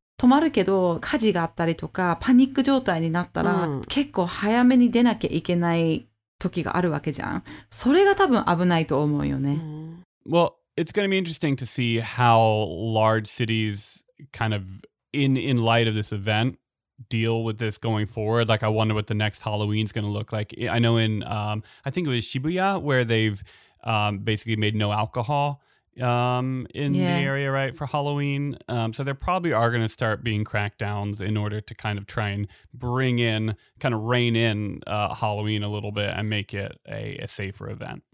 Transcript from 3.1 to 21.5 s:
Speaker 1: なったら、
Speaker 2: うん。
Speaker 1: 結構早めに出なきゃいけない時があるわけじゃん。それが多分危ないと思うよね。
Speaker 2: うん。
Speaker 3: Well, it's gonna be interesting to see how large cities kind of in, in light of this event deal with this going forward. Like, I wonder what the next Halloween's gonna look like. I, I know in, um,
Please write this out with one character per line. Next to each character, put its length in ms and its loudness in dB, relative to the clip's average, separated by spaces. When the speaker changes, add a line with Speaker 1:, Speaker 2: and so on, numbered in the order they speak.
Speaker 1:
な 120 0
っ 80 -14
た 120 -2
ら、 240 2
Speaker 2:
う 120 -2
ん。 20 -6
Speaker 1:
結 300 -2
構 140 0
早 380 2
め 120 6
に 160 6
出 120 4
な 120 4
き 120 -2
ゃ 40 -6
い 100 0
け 140 0
な 220 2
い 300 0
時 240 -4
が 140 -4
あ 40 2
る 80 2
わ 120 -2
け 100 -4
じ 100 -6
ゃ 60 -4
ん。 60 -8
そ 240 0
れ 120 8
が 100 6
多 120 4
分 180 4
危 200 2
な 140 4
い 80 0
と 160 2
思 140 2
う 100 -2
よ 120 -2
ね。 140 0
Speaker 2:
う 40 0
ん。 460 -10
Speaker 3:
Well, 260 2
it's 160 -2
gonna 180 0
be 100 2
interesting 360 -2
to 120 -4
see 340 0
how 640 4
large 600 2
cities 760 -2
kind 240 -2
of 80 -4
in, 240 2
in 260 0
light 240 4
of 80 0
this 160 -4
event 460 -2
deal 340 0
with 160 -4
this 180 -4
going 300 -2
forward. 420 0
Like, 140 2
I 60 0
wonder 240 2
what 140 -2
the 80 -2
next 260 -2
Halloween's 500 -2
gonna 180 -6
look 220 -8
like. 280 -6
I, 100 -4
I 100 0
know 180 4
in, 260 0
um, 400 -4